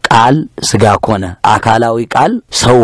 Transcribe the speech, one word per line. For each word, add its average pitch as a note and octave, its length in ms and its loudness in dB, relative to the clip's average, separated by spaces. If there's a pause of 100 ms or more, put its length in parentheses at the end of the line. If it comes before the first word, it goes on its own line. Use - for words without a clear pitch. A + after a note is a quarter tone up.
«ቃል B2 320 2 (260)
ስጋ A2 220 0 (140)
ኮነ», G2 260 -2 (220)
አካላዊ A2+ 640 0
ቃል D3+ 220 0 (240)
ሰው B2 280 2